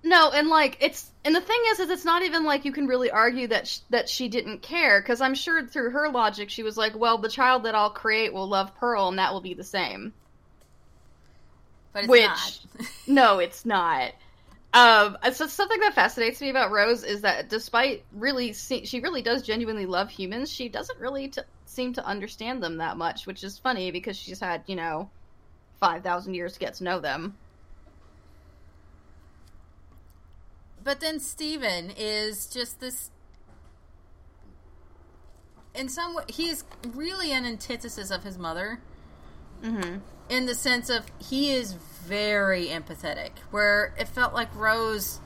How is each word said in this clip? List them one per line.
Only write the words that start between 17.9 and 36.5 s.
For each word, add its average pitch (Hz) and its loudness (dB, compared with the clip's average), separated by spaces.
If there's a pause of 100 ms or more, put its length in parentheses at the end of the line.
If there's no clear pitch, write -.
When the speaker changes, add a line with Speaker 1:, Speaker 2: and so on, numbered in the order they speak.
Speaker 1:
really 240 -2
se-, - -6
she 247 -6
really 254 -4
does 240 -2
genuinely 220 -4
love 185 -2
humans, 220 -8
she 240 -10
doesn't - -8
really 277 -8
t-, - -10 (240)
seem 254 -6
to - -8
understand 220 -8
them 165 -6
that 165 -4
much, 165 -6
which 190 -14
is 196 -14
funny 190 -4
because 180 -8
she's - -14
had, 175 -4
you 190 -8
know, 165 -6 (680)
five 175 0
thousand 185 -4
years 180 -8
to - -20
get - -6
to 185 -12
know 180 -2
them. 160 -6 (3500)
Speaker 2:
But 277 -4
then 311 -4
Steven 220 -6
is 214 -6
just 247 -10
this, 254 -12 (2750)
in 262 -8
some 339 -8
way, 320 -6
he's 320 -6 (300)